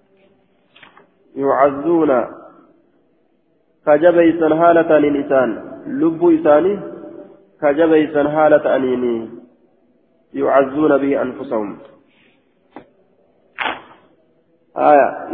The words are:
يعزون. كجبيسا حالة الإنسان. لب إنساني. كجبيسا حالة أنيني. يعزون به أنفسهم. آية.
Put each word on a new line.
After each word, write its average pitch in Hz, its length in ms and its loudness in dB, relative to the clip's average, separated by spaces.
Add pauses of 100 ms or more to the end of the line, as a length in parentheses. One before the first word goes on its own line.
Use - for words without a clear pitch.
(1400)
يعزون. 143 760 0 (1700)
كجبيسا 160 720 2
حالة 165 420 4
الإنسان. 139 520 0 (380)
لب 156 380 -2
إنساني. 165 540 2 (800)
كجبيسا 147 680 0
حالة 151 460 2
أنيني. 123 540 -4 (1040)
يعزون 139 640 0
به 135 240 -2
أنفسهم. 127 560 -8 (3000)
آية. 143 300 4 (260)